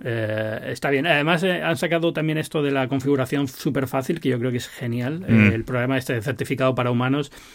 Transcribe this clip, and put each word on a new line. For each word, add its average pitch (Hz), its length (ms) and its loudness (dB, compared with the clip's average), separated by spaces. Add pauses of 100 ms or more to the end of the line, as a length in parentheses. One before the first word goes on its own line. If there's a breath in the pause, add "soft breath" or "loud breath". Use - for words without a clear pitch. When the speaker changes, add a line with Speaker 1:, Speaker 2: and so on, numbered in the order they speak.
Speaker 1:
eh, 110 640 -2
está 131 220 -2
bien. 139 180 2
Además, 160 360 4
eh, 180 200 0
han 165 140 0
sacado 165 360 0
también 156 240 0
esto 156 240 -2
de 143 100 2
la 135 160 0
configuración 135 600 0
súper 135 400 -2
fácil, 147 320 -2
que 143 100 -2
yo 127 100 0
creo 123 120 -2
que 123 60 -2
es - 100 -8
genial. 127 600 -6
Speaker 2:
Mm. 107 220 6
Speaker 1:
Eh, 113 60 4
el 113 80 -2
programa 127 340 -2
este 127 160 -2
de 117 80 -2
certificado 131 540 0
para 123 160 0
humanos, 131 400 0 (240 loud breath)